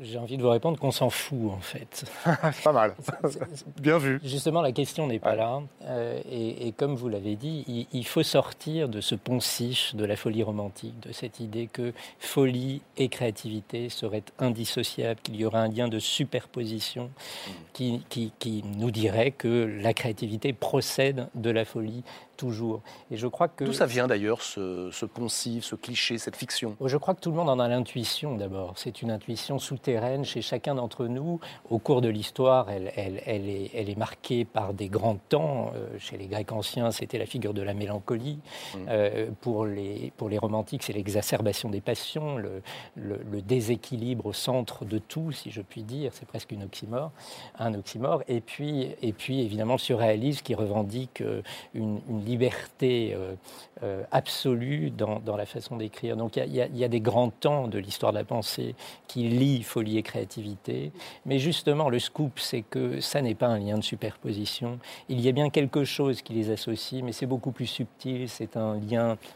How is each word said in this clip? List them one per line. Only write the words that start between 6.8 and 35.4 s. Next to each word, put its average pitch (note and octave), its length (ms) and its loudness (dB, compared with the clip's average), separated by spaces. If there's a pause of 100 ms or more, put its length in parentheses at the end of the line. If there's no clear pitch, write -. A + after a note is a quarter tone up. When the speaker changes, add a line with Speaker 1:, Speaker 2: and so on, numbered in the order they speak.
Speaker 1:
vous B2 120 -4
l'avez G#2 280 -2
dit, C#3+ 320 -4
il, A#2+ 260 -4
il B2 120 -4
faut - 180 4
sortir D3+ 680 2
de G#2+ 100 -4
ce G2+ 160 0
poncif A#2+ 800 0
de G#2+ 80 0
la G2+ 140 2
folie A2+ 260 0
romantique, G#2+ 580 -4
de - 120 -12
cette - 260 -10
idée A2+ 280 -4
que A#2+ 260 -4 (260)
folie C3+ 640 4 (160)
et C#3 100 4
créativité A#2 840 -2
seraient G#2+ 340 -2 (160)
indissociables, A#2 800 0
qu'il G#2+ 160 -6
y A2+ 80 2
aurait A2+ 140 4
un A2+ 100 4
lien A#2 180 0
de A2 120 -2
superposition A#2 1080 -2
Speaker 2:
Mm. - 460 -12 (220)
Speaker 1:
qui, B2 360 0
qui, A2+ 300 -2
qui G#2+ 240 -2 (140)
nous A#2 140 2
dirait A2 400 4
que A#2 380 2 (120)
la A2 120 4
créativité A2 600 0
procède C3+ 840 2
de A#2 140 0
la A2+ 160 4
folie A2+ 380 -4 (340)
toujours. A2+ 440 -2 (300)
Et A2+ 60 -4
je A#2 100 -2
crois E3+ 200 4
que - 160 -6
Speaker 2:
D'où A#3 100 2
ça - 120 4
vient B2 220 4
d'ailleurs, G#2+ 340 4
ce, F2+ 500 -4
ce - 140 -4
poncif, A#2 580 -4
ce - 120 -6
cliché, A#2 420 -2
cette - 180 -6
fiction ? A#2 480 -4
Speaker 1:
Je C3+ 140 2
crois F#3 160 2
que - 80 -6
tout - 80 -2
le D#3 60 0
monde E3 140 4
en B2+ 100 6
a A#2+ 80 4
l'intuition B2 680 0
d'abord. F#2+ 420 -4
C'est - 240 -8
une A#2 100 0
intuition A2+ 480 -2
souterraine B2+ 680 0
chez A#2 160 -4
chacun C3+ 340 -2
d'entre A#2+ 300 -2
nous. C#3+ 340 -2 (300)
Au A2+ 100 4
cours B2 220 6
de A#2+ 80 4
l'histoire, B2 600 4
elle, F#2+ 260 -4
elle, G2 300 -4
elle G2+ 220 -2
est, G2 260 -4
elle G#2+ 160 -2
est G2+ 80 -4
marquée A#2+ 480 0
par G2+ 280 -2
des G2+ 160 -4
grands A2 280 2 (120)
temps. C#3+ 460 2